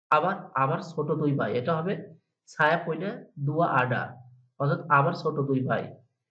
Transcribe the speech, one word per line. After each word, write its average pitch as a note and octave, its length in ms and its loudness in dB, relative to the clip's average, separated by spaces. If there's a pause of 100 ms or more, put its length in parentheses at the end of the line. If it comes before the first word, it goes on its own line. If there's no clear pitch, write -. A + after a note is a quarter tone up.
আবার E3 260 4 (180)
আমার C3+ 280 2
ছোট D3+ 300 -6
দুই D3+ 280 0
ভাই, A2+ 180 0
এটা D#3+ 200 0
হবে F3 160 -2 (540)
ছায়া D#3+ 380 2
পুইনা F3 380 -4 (220)
দুয়া D3+ 220 2
আডা, B2 360 2 (560)
অর্থাৎ D#3 300 0
আমার C#3+ 240 4
ছোট D3+ 220 -4
দুই C3 320 0
ভাই। A2+ 160 0 (480)